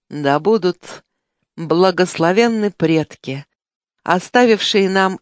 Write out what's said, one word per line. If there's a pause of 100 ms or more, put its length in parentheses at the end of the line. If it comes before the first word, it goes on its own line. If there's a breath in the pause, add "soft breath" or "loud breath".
Да
будут (520)
благословенны
предки, (580)
оставившие
нам